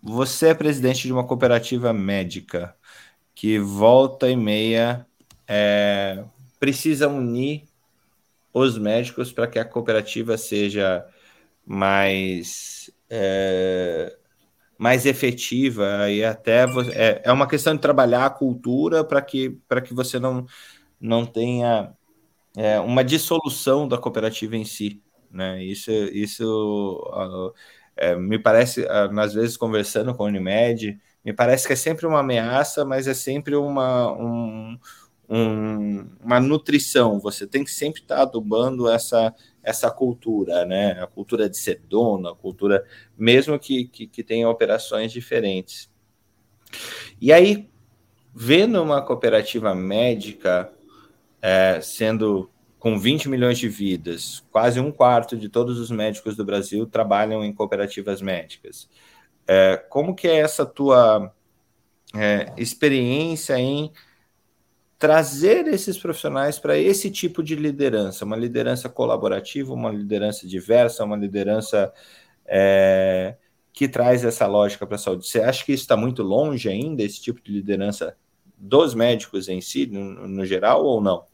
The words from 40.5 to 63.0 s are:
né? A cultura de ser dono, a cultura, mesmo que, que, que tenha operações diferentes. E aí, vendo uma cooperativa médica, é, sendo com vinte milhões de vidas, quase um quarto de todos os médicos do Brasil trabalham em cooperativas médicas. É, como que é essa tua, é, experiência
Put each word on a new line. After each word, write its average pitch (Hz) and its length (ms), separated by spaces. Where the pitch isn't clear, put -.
né? 95 280
A 90 40
cultura 107 440
de - 80
ser - 280
dono, 101 420
a 87 60
cultura, 98 520
mesmo 131 400
que, 131 260
que, 113 220
que 113 180
tenha 117 240
operações 113 640
diferentes. 110 800
E 127 100
aí, 202 380
vendo 170 480
uma 147 200
cooperativa 110 720
médica, 95 1000
é, 95 400
sendo 107 640
com 110 200
vinte 143 300
milhões 123 300
de 117 100
vidas, 92 840
quase 120 260
um 143 140
quarto 123 440
de 107 120
todos 120 320
os 117 100
médicos 107 460
do 107 80
Brasil 101 420
trabalham 107 580
em 104 80
cooperativas 101 720
médicas. - 640
É, 95 260
como 160 260
que 185 140
é 160 80
essa 151 280
tua, 123 680
é, 104 420
experiência 139 1040